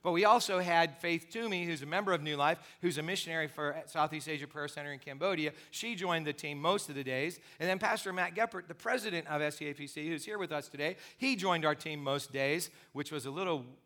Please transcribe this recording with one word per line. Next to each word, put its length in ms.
but 100
we 120
also 340
had 380
Faith 340
Toomey, 360
who's 160
a 40
member 280
of 80
New 160
Life, 200
who's 160
a 60
missionary 440
for 380
Southeast 420
Asia 200
Prayer 220
Center 260
in 40
Cambodia. 540
She 260
joined 300
the 60
team 300
most 260
of 60
the 100
days. 360
And 100
then 100
Pastor 320
Matt 240
Geppert, 340
the 60
president 520
of 160
S 160
C 100
A 60
P 120
C, 220
who's 160
here 140
with 120
us 180
today, 280
he 180
joined 300
our 80
team 280
most 300
days, 380
which 180
was 140
a 40
little 360